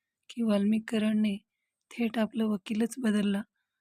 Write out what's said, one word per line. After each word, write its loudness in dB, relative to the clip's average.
की -6
वाल्मिक 2
कराडने 0
थेट -2
आपलं 0
वकीलच -2
बदलला? 0